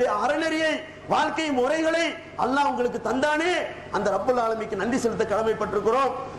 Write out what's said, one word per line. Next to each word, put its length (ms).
நெ-, 100
அறநெறியை, 480
வாழ்க்கை 340
முறைகளை 440
அல்லாஹ் 260
உங்களுக்கு 380
தந்தானே, 440
அந்த 120
ரப்புல் 280
ஆலமீனுக்கு 380
நன்றி 160
செலுத்த 340
கடமைப்பட்டிருக்கிறோம். 800